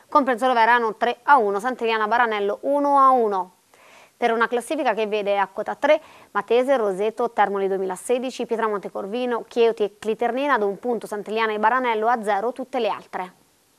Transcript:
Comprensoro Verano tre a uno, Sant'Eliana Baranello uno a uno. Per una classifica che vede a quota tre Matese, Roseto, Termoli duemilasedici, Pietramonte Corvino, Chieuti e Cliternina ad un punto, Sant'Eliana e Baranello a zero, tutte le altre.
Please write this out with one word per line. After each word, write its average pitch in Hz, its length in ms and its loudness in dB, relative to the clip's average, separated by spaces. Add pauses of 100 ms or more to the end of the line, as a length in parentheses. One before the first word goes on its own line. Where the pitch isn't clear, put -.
(100)
Comprensoro 254 420 2
Verano 233 440 4
tre 240 260 -2
a 285 160 6
uno, 202 200 0
Sant'Eliana 226 480 -2
Baranello 214 560 0
uno 285 360 2
a 269 120 6
uno. 202 420 0 (680)
Per 233 140 0
una 226 160 2
classifica 240 460 -2
che 214 120 -2
vede 202 320 -2
a 190 80 0
quota 208 300 -8
tre 302 240 2 (300)
Matese, 247 480 2
Roseto, 214 540 -2
Termoli 196 360 0
duemilasedici, 214 760 -4
Pietramonte 214 440 -4
Corvino, 220 560 -6
Chieuti 226 360 2
e 196 160 -4
Cliternina 240 560 -2
ad 220 80 2
un 202 160 -2
punto, 233 280 -6
Sant'Eliana 214 460 -4
e 208 60 -4
Baranello 226 500 0
a 240 140 0
zero, 208 300 -2
tutte 254 280 -8
le 214 80 -2
altre. 180 440 -10 (460)